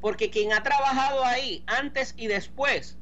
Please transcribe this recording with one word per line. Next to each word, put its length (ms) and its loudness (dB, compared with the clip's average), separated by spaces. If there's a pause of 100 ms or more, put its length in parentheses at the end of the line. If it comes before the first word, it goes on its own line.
porque 300 0
quien 220 2
ha 100 2
trabajado 600 2
ahí 420 0
antes 500 -2
y 100 -6
después 760 -2